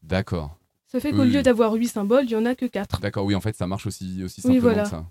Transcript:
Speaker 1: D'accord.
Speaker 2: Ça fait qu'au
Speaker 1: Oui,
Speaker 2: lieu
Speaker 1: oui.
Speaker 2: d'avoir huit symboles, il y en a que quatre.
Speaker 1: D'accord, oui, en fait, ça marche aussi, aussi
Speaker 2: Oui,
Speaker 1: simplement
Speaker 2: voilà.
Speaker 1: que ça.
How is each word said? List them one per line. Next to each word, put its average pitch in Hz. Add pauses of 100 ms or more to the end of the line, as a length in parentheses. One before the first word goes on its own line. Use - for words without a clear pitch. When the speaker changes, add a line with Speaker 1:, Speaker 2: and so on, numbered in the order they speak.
Speaker 1:
D'accord. 82 (300)
Speaker 2:
Ça 254
fait 294
qu'au 302
Speaker 1:
Oui, 254
Speaker 2:
lieu 254
Speaker 1:
oui. 277
Speaker 2:
d'avoir 226
huit 226
symboles, 226
il 233
y 226
en 220
a 254
que 254
quatre. 202
Speaker 1:
D'accord, 101
oui, 101
en 95
fait, -
ça 87
marche 95
aussi, 92
aussi -
Speaker 2:
Oui, 254
Speaker 1:
simplement 247
Speaker 2:
voilà. 220
Speaker 1:
que 208
ça. 82